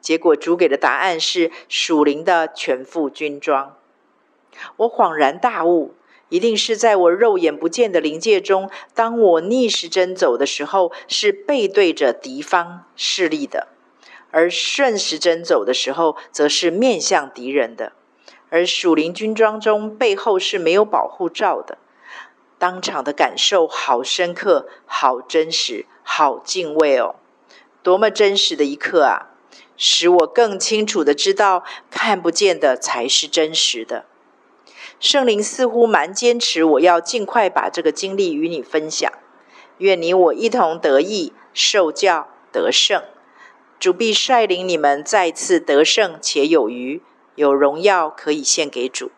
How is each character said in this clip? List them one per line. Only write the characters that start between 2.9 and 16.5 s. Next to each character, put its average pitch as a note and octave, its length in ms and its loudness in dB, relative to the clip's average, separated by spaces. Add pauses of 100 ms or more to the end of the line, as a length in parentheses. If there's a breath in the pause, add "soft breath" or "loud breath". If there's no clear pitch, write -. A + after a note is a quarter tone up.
军 D3 300 -10
装。 C#3 360 -2 (1000 loud breath)
我 A#3 160 -2
恍 F#3 180 0
然 D3+ 260 0
大 G3 280 -2
悟， E3+ 300 0 (340 soft breath)
一 E3 100 -2
定 A3 180 0
是 A3 200 -2
在 A3 180 4
我 F3+ 160 6
肉 G3+ 260 2
眼 D#3+ 200 0
不 D#3+ 120 -4
见 A3+ 220 0
的 F3 100 2
灵 D#3 200 -4
界 G3+ 200 2
中， G3 300 -2 (240 loud breath)
当 A#3 260 -2
我 F3 200 6
逆 A3+ 280 0
时 F3 200 -4
针 F3+ 260 0
走 C#3 240 2
的 C#3 80 0
时 D3 180 -6
候， F3 280 0 (160 loud breath)
是 G#3 240 0
背 G#3+ 340 -2
对 F#3+ 260 2
着 C#3+ 200 0
敌 C4 280 -10
方 F3 440 -4 (100)
势 - 340 -2
力 D3+ 180 -4
的； - 220 -8 (640 loud breath)
而 E3 180 2
顺 B3 480 -2
时 E3 220 -6
针 E3 240 0
走 D#3 220 0
的 B2 100 0
时 - 180 -4
候， D#3+ 240 0 (140 loud breath)
则 D3 180 0
是 E3 220 0